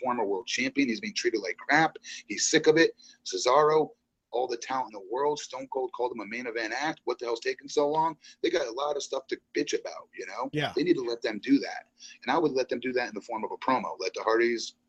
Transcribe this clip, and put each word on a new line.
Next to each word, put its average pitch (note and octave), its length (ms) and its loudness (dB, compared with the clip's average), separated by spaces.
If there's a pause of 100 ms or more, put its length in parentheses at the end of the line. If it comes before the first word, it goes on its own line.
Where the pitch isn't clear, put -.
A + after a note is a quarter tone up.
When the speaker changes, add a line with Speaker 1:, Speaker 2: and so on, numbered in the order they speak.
Speaker 1:
former A#2+ 240 0
world G2 220 -2
champion, C3 420 0
he's A2 120 -2
being G#2+ 140 -8
treated A2+ 260 0
like F2+ 160 -6
crap. D#3 400 2 (320)
He's - 200 -2
sick - 200 4
of D#3 80 8
it. E3 160 6 (320)
Cesaro, D3 680 4 (440)
all B2 120 0
the A#2+ 100 -4
talent B2+ 360 -6
in G#2 80 -12
the F#2+ 140 -16
world. C#3+ 240 0
Stone C3+ 340 -12
Cold C3 200 -2
called A#2+ 200 -2
him A2+ 80 -8
a G2+ 60 -8
main A#2 200 -6
event A2+ 320 -4
act. D3 260 -4
What B2 140 -2
the B2 80 -6
hell's A#2 140 -2
taking C3 280 -6
so D3 200 2
long? D#3+ 280 2 (260)
They E3+ 80 2
got E3 160 0
a A2+ 60 -6
lot C#3+ 240 -2
of C#3 60 -6
stuff - 260 -6
to - 100 -4 (180)
bitch D3 220 0
about, - 300 -10 (100)
you F#2+ 80 -8
know? A2+ 260 -6
Speaker 2:
Yeah. D3 240 -2
Speaker 1:
They C3+ 60 0
need F3 140 4
to C3+ 60 -4
let A#2 200 -4
them A2 200 -4
do C3+ 180 4
that. - 240 -8 (400)
And C3 100 0
I D#3+ 40 4
would D#3 140 2
let B2+ 160 0
them B2 120 -2
do B2 120 -4
that B2 160 0
in G#2 60 -14
the G#2+ 60 -8
form A2 240 -6
of F#2+ 80 -4
a F#2 60 -10
promo. F2 420 -2
Let F#2 140 -2
the G2+ 80 -6
Hardys A2+ 520 2 (140)